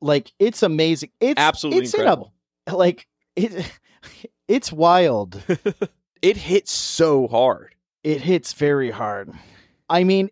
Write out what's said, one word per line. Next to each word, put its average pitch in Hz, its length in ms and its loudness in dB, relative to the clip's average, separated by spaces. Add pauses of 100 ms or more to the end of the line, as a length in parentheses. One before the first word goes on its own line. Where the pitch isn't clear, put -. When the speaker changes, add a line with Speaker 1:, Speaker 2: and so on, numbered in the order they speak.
Speaker 1:
Like, 143 380 -2
it's 220 240 0
amazing. 160 560 0
It's 262 200 0
Speaker 2:
Absolutely - 460 2
Speaker 1:
it's - 80 -4
in 415 60 0
a, - 40 0
Speaker 2:
incredible. - 300 0 (380)
Speaker 1:
like, 180 360 0 (280)
it, 190 360 -6 (400)
<laughs> - 360 -20
it's 240 240 -2
wild. 151 760 2
Speaker 2:
<laughs> - 40 -2 (720)
It 196 140 2
hits 180 340 -2
so 143 560 0
hard. 120 460 0 (300)
Speaker 1:
It 151 180 -2
hits 170 320 -2
very 139 380 0
hard. 101 400 -8 (580)
I 175 140 2
mean, 190 280 2